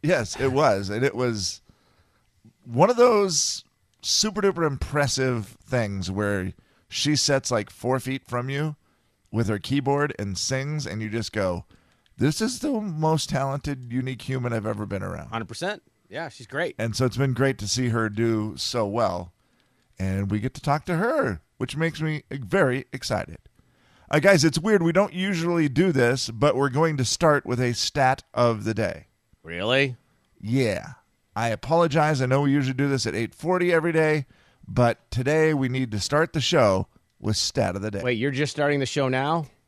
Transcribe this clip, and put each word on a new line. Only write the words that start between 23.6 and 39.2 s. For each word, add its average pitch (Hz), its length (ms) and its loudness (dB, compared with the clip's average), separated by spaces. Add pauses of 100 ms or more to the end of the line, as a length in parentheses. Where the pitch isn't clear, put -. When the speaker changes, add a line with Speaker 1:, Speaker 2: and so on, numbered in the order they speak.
Speaker 1:
Uh, 151 80 4
guys, 180 240 6
it's 160 160 2
weird. 196 240 4
We 165 80 4
don't 190 220 2
usually 170 560 0
do 160 240 4
this, 127 360 2
but 120 280 2
we're 139 100 2
going 151 300 0
to 127 80 0
start 151 400 2
with 120 160 -2
a 123 120 0
stat 135 500 0 (100)
of 113 320 2
the 110 80 0
day. 87 320 -4 (360)
Speaker 2:
Really? 117 560 0 (420)
Speaker 1:
Yeah. 117 540 -2 (420)
I 117 140 -2
apologize. 151 720 2
I 127 60 0
know 135 140 2
we 139 100 2
usually 135 240 2
do 143 120 0
this 135 180 0
at 87 80 -2
eight 107 220 -4
forty 175 380 0
every 165 180 2
day, 156 340 2 (400)
but 117 460 0
today 156 420 2
we 135 140 0
need 127 240 -2
to 104 80 -2
start 151 320 0
the 156 80 -2
show 107 480 4 (320)
with 107 160 -2
stat 95 400 -2
of 98 60 -6
the 107 100 -6
day. 98 100 -6
Speaker 2:
Wait, 123 160 -2
you're 135 140 -2
just 135 220 -2
starting 147 260 0
the 131 60 0
show 135 240 -2
now? 143 380 0 (200)